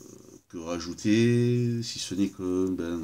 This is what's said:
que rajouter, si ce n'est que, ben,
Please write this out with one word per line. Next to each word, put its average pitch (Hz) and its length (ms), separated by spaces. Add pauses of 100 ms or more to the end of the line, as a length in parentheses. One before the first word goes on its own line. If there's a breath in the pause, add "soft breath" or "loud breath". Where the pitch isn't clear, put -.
(480)
que 90 120
rajouter, 117 1200
si - 160
ce - 160
n'est 95 160
que, 92 400
ben, 87 140 (200)